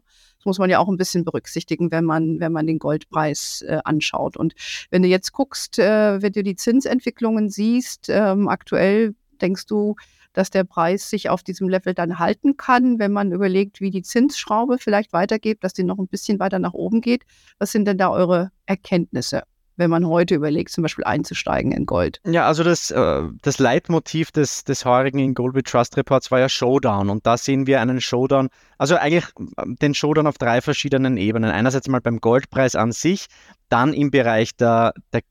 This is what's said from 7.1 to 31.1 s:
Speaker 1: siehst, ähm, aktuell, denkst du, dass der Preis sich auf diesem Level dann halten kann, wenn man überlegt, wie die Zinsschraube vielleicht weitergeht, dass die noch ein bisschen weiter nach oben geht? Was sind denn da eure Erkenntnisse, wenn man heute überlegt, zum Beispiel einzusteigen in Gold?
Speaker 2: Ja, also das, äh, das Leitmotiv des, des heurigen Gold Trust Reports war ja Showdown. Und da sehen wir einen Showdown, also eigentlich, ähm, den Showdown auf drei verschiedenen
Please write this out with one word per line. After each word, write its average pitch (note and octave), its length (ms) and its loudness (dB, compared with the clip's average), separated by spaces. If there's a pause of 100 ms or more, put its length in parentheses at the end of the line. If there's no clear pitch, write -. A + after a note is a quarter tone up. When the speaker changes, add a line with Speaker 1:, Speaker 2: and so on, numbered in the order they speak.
Speaker 1:
siehst, A3+ 600 -2
ähm, G3+ 400 2
aktuell, G3+ 640 0 (260)
denkst F#3+ 260 -2
du, G#3 280 -2 (400)
dass F#3+ 140 0
der F#3+ 140 0
Preis F3 480 -2
sich G#3 180 -2
auf F3+ 140 -2
diesem F#3+ 260 -4
Level F#3 240 -2
dann F3 240 -4
halten F3 400 0
kann, B3 400 2
wenn G3+ 140 0
man G3+ 200 0
überlegt, F#3+ 500 0
wie F#3+ 100 -2
die F#3 100 -4
Zinsschraube A#3+ 800 0
vielleicht G#3 340 0
weitergeht, G#3+ 480 0
dass F#3+ 120 -4
die F#3+ 100 -4
noch F#3 160 -2
ein F#3+ 80 -4
bisschen G3 320 -4
weiter F#3+ 180 -2
nach F3 160 -2
oben A3 280 -2
geht? A#3+ 200 0 (380)
Was G3+ 120 -2
sind G#3+ 140 0
denn G3 140 0
da F#3+ 100 2
eure F3+ 400 2 (160)
Erkenntnisse, - 800 -2 (320)
wenn F3 160 2
man E3+ 160 2
heute E3+ 260 2
überlegt, D3+ 380 -2
zum - 100 -4
Beispiel - 220 -4
einzusteigen - 680 -2
in - 140 -2
Gold? F2 400 -2
Speaker 2:
Ja, E3 220 2
also D#3 160 2
das, E3+ 260 2
äh, D#2+ 340 0 (200)
das C#3 160 0
Leitmotiv D#3 720 0
des, - 320 -2
des C3 220 -6
heurigen C3 500 2
Gold C3 320 -2
Trust - 300 0
Reports C3 340 0
war B2+ 80 4
ja C3 100 2
Showdown. A#2+ 640 0
Und G#2+ 160 -4
da A#2 100 4
sehen C3+ 300 0
wir C3+ 120 4
einen B2 220 0
Showdown, C3 480 0 (300)
also C#3+ 160 2
eigentlich, D#3+ 300 2 (360)
ähm, - 180 -8
den D3 140 2
Showdown D3+ 320 0
auf C#3+ 140 -2
drei A#2+ 220 2
verschiedenen C3 560 0